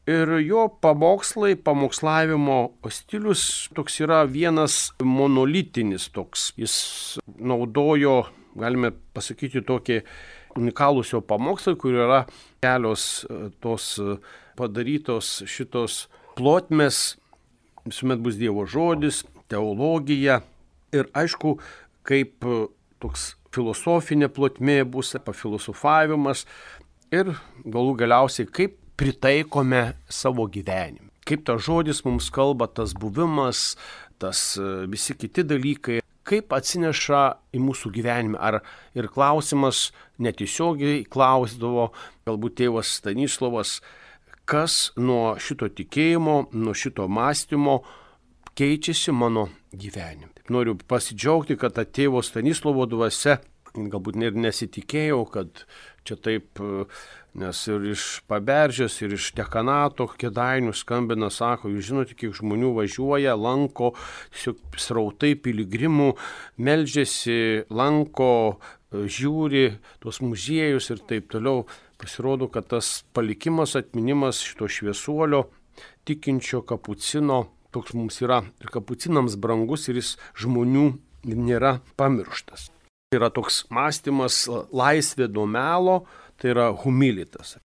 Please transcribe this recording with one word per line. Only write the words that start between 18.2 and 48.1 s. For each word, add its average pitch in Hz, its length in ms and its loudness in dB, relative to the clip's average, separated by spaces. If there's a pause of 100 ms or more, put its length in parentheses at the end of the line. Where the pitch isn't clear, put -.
bus 117 160 -2
Dievo 104 320 -2
žodis, 151 560 0 (240)
teologija. 135 920 2 (500)
Ir 139 240 2
aišku, 156 400 0 (480)
kaip, 135 400 0
e, 113 240 0 (320)
toks - 360 -8 (120)
filosofinė 147 800 0
plotmė 139 560 2
bus, 127 320 -4
pafilosofavimas. 139 1300 0 (680)
Ir 185 200 2 (320)
galų 123 320 0
galiausiai, 120 500 4
kaip - 320 -2 (180)
pritaikome 135 960 2 (140)
savo 123 380 -2
gyvenimą. 92 640 -6 (140)
Kaip 151 220 -2
tas 117 180 -2
žodis 156 400 0
mums 120 260 -2
kalba, 135 380 0
tas 107 260 -6
buvimas, 131 840 -2 (420)
tas, - 380 -4
e, 95 300 -4
visi 104 280 -4
kiti - 280 -4
dalykai, 139 580 -2 (240)
kaip - 280 -2
atsineša 143 680 2 (300)
į 127 120 -2
mūsų 131 280 -2
gyvenimą. 117 460 -2
Ar, 107 220 0 (340)
ir 113 140 -4
klausimas 139 800 2 (280)
netiesiogiai 143 880 -2
klausdavo, 120 840 2 (360)
galbūt 113 340 -4
tėvas 117 400 0
Stanislovas, 120 800 -2 (640)
kas 160 520 0
nuo 120 440 2
šito 127 280 -4
tikėjimo, 156 680 0 (160)
nuo 113 240 -2
šito 104 320 -4
mąstymo 139 720 2 (760)